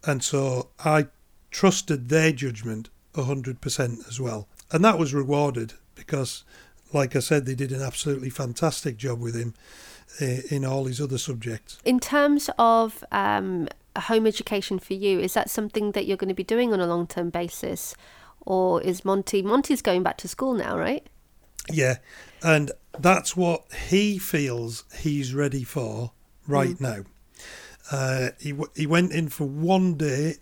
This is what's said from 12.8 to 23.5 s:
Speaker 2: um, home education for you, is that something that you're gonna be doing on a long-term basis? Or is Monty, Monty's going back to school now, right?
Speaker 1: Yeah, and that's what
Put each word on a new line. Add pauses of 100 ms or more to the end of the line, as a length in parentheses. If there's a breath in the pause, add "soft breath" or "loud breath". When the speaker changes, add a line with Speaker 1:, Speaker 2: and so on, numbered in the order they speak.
Speaker 2:
um, (300)
home
education
for
you,
is
that
something
that
you're
gonna
be
doing
on
a
long-term
basis? (460 loud breath)
Or
is
Monty,
Monty's
going
back
to
school
now,
right? (640)
Speaker 1:
Yeah, (440 loud breath)
and (280)
that's
what (240)